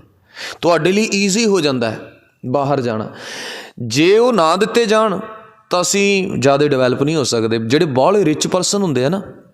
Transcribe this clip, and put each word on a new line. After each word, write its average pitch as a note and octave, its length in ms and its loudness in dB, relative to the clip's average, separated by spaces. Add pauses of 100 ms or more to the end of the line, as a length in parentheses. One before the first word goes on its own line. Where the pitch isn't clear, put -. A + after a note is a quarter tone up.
(600)
ਤੁਹਾਡੇ E3 320 2
ਲਈ G#3+ 220 0
ਈਜ਼ੀ G3+ 320 0
ਹੋ G3 140 2
ਜਾਂਦਾ B2+ 300 0
ਹੈ A2 80 -8 (480)
ਬਾਹਰ C#3 340 0
ਜਾਣਾ। A2 300 -4 (680)
ਜੇ C#3+ 400 2
ਉਹ A#3+ 140 4
ਨਾ E3+ 240 2
ਦਿੱਤੇ A3+ 300 0
ਜਾਣ G#3+ 320 2 (520)
ਤਾਂ F3+ 120 0
ਅਸੀਂ G3 560 0
ਜ਼ਿਆਦਾ C#3 300 4
ਡਿਵੈਲਪ B2+ 340 0
ਨਹੀਂ D3+ 140 0
ਹੋ C#3 80 0
ਸਕਦੇ। A2+ 340 0
ਜਿਹੜੇ B2 280 0
ਬਾਹਲੇ D#3+ 380 2
ਰਿਚ D3+ 220 0
ਪਰਸਨ F#3 360 -2
ਹੁੰਦੇ C3+ 220 0
ਆ C3+ 40 2
ਨਾ F#3+ 140 -4 (320)